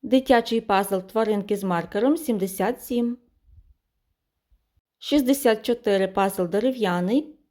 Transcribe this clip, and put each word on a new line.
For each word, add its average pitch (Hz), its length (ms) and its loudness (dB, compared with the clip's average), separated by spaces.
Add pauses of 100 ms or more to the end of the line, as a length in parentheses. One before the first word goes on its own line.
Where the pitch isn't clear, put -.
Дитячий 233 600 2
пазл 196 380 0
тваринки 208 580 -2
з 190 60 -8
маркером — 196 540 0
сімдесят 202 680 -4
сім. 240 340 -4 (1800)
Шістдесят 254 680 2
чотири 202 420 0
пазл 190 360 0
дерев'яний. 208 960 0 (120)